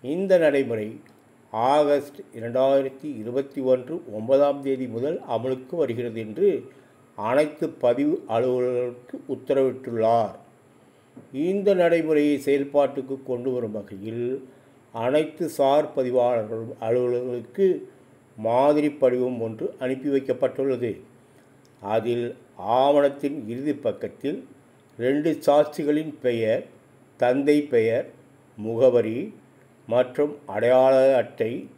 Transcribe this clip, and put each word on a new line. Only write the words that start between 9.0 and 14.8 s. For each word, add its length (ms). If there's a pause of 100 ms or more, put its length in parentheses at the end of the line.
உத்தரவிட்டுள்ளார். 1080 (1080)
இந்த 300
நடைமுறையை 640
செயல்பாட்டுக்கு 840
கொண்டு 280
வரும் 280
வகையில் 480 (680)